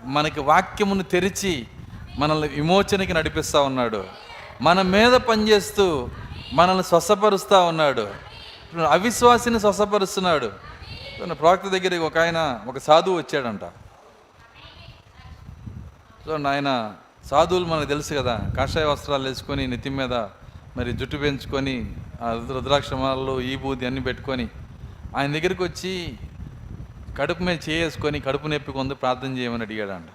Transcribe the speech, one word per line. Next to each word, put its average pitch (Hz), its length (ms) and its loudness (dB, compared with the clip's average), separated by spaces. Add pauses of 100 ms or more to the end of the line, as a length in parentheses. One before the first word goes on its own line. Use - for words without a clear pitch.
మనకి 147 360 -2
వాక్యమును 190 640 2
తెరిచి 180 640 -2 (520)
మనల్ని 151 300 2
విమోచనకి 185 640 2
నడిపిస్తా 156 480 0
ఉన్నాడు, 123 440 0 (580)
మన 175 200 6
మీద 208 300 6
పనిచేస్తూ 214 960 2 (440)
మనల్ని 180 320 4
స్వస్థపరుస్తా 196 760 4
ఉన్నాడు, 151 480 2 (840)
అవిశ్వాసిని 233 680 4
స్వస్థపరుస్తున్నాడు. 190 880 2 (880)
ప్రవక్త 175 320 4
దగ్గరికి 185 320 4
ఒక 160 200 0
ఆయన, 165 480 2
ఒక 131 120 -8
సాధువు 170 380 6
వచ్చాడంట. 127 460 -4 (2750)
చూడండి, 147 200 -2
ఆయన 135 440 -2 (320)
సాధువులు 175 400 2
మనకు 160 200 -2
తెలుసు 143 300 -4
కదా, 123 260 0 (160)
కాషాయ 139 280 0
వస్త్రాలు 139 440 -2
వేసుకొని 135 380 -4
నెత్తి 123 220 -6
మీద 135 260 -4 (640)
మరి 123 160 -4
జుట్టు 131 240 -6
పెంచుకొని 139 760 -4 (300)
ఆ 117 320 -4
రుద్రాక్ష 135 380 0
మాలలు, 131 480 -2
ఈ 127 160 -4
బూది 135 300 -4
అన్నీ 131 140 -4
పెట్టుకొని 127 480 -6 (680)
ఆయన 143 160 -2
దగ్గరికి 180 300 -2
వచ్చి 175 520 -8 (1040)
కడుపు 160 240 -2
మీద 180 160 0 (100)
చేసుకొని 151 520 -2
కడుపు 143 280 -2
నొప్పి 147 240 -4
కొంది 135 220 -4
ప్రార్థన 127 440 -4
చేయమని 120 240 -4
అడిగాడంట. 101 520 -8